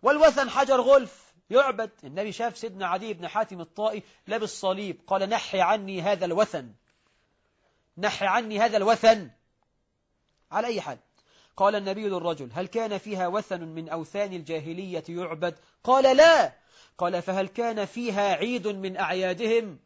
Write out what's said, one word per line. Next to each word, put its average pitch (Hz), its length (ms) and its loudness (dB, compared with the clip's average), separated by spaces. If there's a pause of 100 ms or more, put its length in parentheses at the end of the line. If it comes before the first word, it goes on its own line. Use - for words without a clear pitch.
والوثن 277 480 4
حجر 262 300 2
غلف 254 540 2 (160)
يعبد. 226 400 2 (140)
النبي 180 280 -8
شاف 226 260 -6
سيدنا 196 280 -8
عدي 190 280 -4
بن 170 140 -10
حاتم 202 320 -4
الطائي 214 420 -6 (240)
لابس 214 340 -6
صليب، 190 460 -4
قال: 196 220 -2
"نحي 202 320 -2
عني 190 420 0
هذا 185 220 0
الوثن، 175 480 -2 (1300)
نحي 202 280 -2
عني 214 320 -2
هذا 220 180 2
الوثن". 214 540 4 (1200)
على 214 160 -2
أي 226 140 -4
حال، 139 180 -10 (580)
قال 202 180 4
النبي 202 340 -4
للرجل: 165 440 -4
"هل 180 140 -6
كان 220 320 -4
فيها 185 280 -4
وثن 175 420 -4
من 165 200 -12
أوثان 175 440 -6
الجاهلية 165 760 -8
يعبد؟" 170 500 -6 (260)
قال: 262 320 6
"لا". 302 360 8 (460)
قال: 175 240 -2
"فهل 190 260 -2
كان 226 360 -4
فيها 202 500 -2
عيد 214 340 -2
من 190 280 -6
أعيادهم؟" 185 880 -2